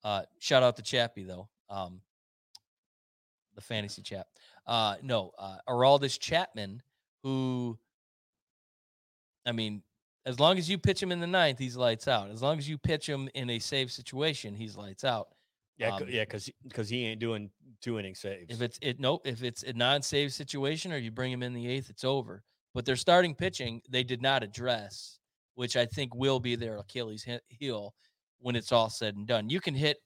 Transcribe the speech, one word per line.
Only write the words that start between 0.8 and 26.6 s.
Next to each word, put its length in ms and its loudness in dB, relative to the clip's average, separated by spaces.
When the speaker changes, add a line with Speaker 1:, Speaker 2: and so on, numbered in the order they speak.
Speaker 1:
Chappie, 420 0
though. 240 -12
Um, 320 -8
the 80 -20
fantasy 400 -6
chap. 240 -10
Uh, 360 2
no, 360 -2
uh, 180 -12
Aroldis 500 6
Chapman, 640 -2
who, 560 -2
I 60 0
mean, 300 -2
as 140 -2
long 180 8
as 100 -2
you 100 0
pitch 240 2
him 100 0
in 80 -2
the 60 -2
ninth, 320 4
he's 180 -4
lights 320 2
out. 220 2
As 120 -8
long 160 2
as 100 -6
you 100 -4
pitch 300 0
him 260 -4
in 160 -4
a 80 -2
save 340 -2
situation, 600 -4
he's 220 -10
lights 280 -14
out. 240 0
Speaker 2:
Yeah, 200 0
c-, 60 -4
Speaker 1:
Um, 60 -10
Speaker 2:
yeah, 140 0
'cause, 260 -8
'cause 160 -4
he 180 -2
ain't 140 -6
doing 300 -4
two 180 -4
inning 160 -8
saves. 400 -10
Speaker 1:
If 80 -2
it's, 200 -4
it, 180 -2
nope, 260 2
if 160 -6
it's 200 -6
a 100 -8
non-save 600 2
situation 600 -4
or 40 -4
you 140 -6
bring 220 -4
him 100 -4
in 100 -4
the 160 -6
eighth, 220 -4
it's 140 -14
over. 380 0
But 120 -2
their 100 4
starting 380 8
pitching, 540 -4
they 140 0
did 200 -2
not 200 4
address, 760 -6
which 220 -2
I 100 6
think 280 -4
will 260 4
be 160 0
their 220 -4